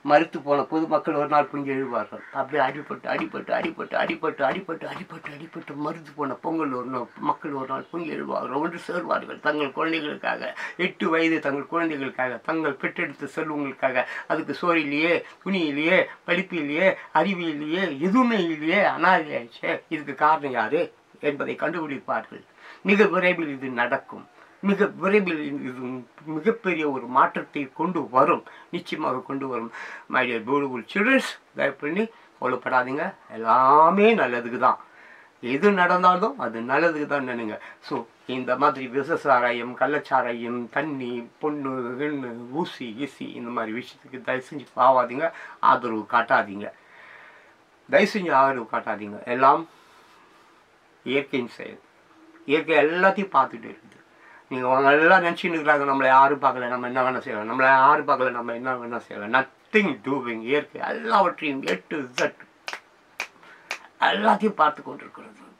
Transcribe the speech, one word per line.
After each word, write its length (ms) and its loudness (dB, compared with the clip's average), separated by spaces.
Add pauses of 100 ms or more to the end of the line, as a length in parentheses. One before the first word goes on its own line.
மறுத்து 400 4
போன 220 2
பொதுமக்கள் 500 0
ஒரு 140 0
நாள் 180 4
பொங்கி 260 -6
எழுவார்கள். 520 -4 (100)
அப்படியே 340 -2
அடிபட்டு, 400 -10
அடிபட்டு, 440 -6
அடிபட்டு, 440 -6
அடிபட்டு, 480 -2
அடிபட்டு, 420 -4
அடிபட்டு, 460 -14
அடிபட்டு 440 -14
மறுத்து 400 -8
போன 180 -4
பொங்கல் 380 -4
ஒரு 140 -4
நாள், 220 -6 (120)
மக்கள் 320 -4
ஒரு 160 -8
நாள் 240 -8
பொங்கி 180 -8
எழுவார்கள். 420 -6
ஒன்று 360 -4
சேர்வார்கள் 520 -4
தங்கள் 320 -2
குழந்தைகளுக்காக, 840 -4 (240)
எட்டு 320 -2
வயது 300 2
தங்கள் 260 -4
குழந்தைகளுக்காக, 720 -4
தங்கள் 460 -4
பெற்றெடுத்த 540 -6
செல்வங்களுக்காக. 680 -4 (220)
அதுக்கு 260 -4
சோறு 280 2
இல்லையே, 440 0 (180)
துணி 220 0
இல்லையே, 440 2 (160)
படிப்பு 300 -2
இல்லையே, 420 0 (140)
அறிவு 340 0
இல்லையே, 540 -4
எதுவுமே 440 2
இல்லையே, 400 0
அனாதை 520 2
ஆயிடுச்சே. 540 -6
இதுக்கு 260 -6
காரணம் 360 2
யாரு 420 -2 (260)
என்பதை 360 -4
கண்டுபிடிப்பார்கள். 880 -6 (380)
மிக 240 6
விரைவில் 420 2
இது 200 -8
நடக்கும். 600 -4 (320)
மிக 260 2
விரைவில் 800 0
இது 400 -8 (200)
மிகப்பெரிய 640 -2
ஒரு 180 -4
மாற்றத்தை 680 0
கொண்டு 360 -4
வரும், 340 4 (280)
நிச்சயமாக 480 -6
கொண்டு 280 -8
வரும். 240 -6 (360)
My 240 0
dear 80 -2
beautiful 540 -2
childrens, 460 2 (160)
தயவு 180 -2
பண்ணி 340 -2 (340)
கவலைப்படாதீங்க, 760 -2 (160)
எல்லாமே 840 6
நல்லதுக்கு 420 -2
தான். 220 2 (600)
எது 300 2
நடந்தாலும் 680 4
அது 220 -4
நல்லதுக்கு 440 2
தான் 240 -2
நினைங்க. 280 -6 (220)
So, 260 -8 (200)
இந்த 320 -2
மாதிரி 300 0
விஷ 280 -2
சாராயம், 600 0
கள்ளச்சாராயம், 920 -2
தண்ணி, 600 -6 (100)
பொண்ணு, 600 -4
கிண்ணு, 520 -6
ஊசி, 480 -6
கீசி, 340 -10
இந்த 160 -10
மாதிரி 300 -4
விஷயத்துக்கு 420 -16
தயவு 220 -4 (100)
செஞ்சு 120 -10 (100)
பாவாதீங்க, 560 4 (280)
ஆதரவு 520 2
காட்டாதீங்க. 600 0 (1160)
தயவு 240 4
செஞ்சு 180 -2
ஆதரவு 400 4
காட்டாதீங்க. 540 -6
எல்லாம் 420 4 (1400)
இயற்கையின் 460 -2
செயல். 300 -16 (640)
இயற்கை 300 2
எல்லாத்தையும் 580 2
பார்த்துட்டு 340 0
இருக்குது. 280 -20 (540)
நீங்க 180 -2
அவங்க 240 6
எல்லாம் 320 8
நினைச்சுன்னு 340 -2
இருக்கிறாங்க, 360 2
"நம்மளை 120 2
யாரும் 360 8
பார்க்கல, 260 0
நம்ம 200 -4
என்ன 240 0
வேணா 80 -4
செய்யலாம், 400 -6
நம்மளை 40 4
யாரும் 440 6
பார்க்கல, 240 2
நம்ம 220 -6
என்ன 220 -4
வேணா 220 -8
செய்யலாம்." 480 -2
Nothing 600 0
doing. 340 -4
இயற்கை 420 -4
எல்லாவற்றையும் 840 0
A 220 -2
to 80 -4
Z 360 -4 (1700)
எல்லாத்தையும் 500 2
பார்த்து 340 0
கொண்டிருக்கிறது. 520 -16 (240)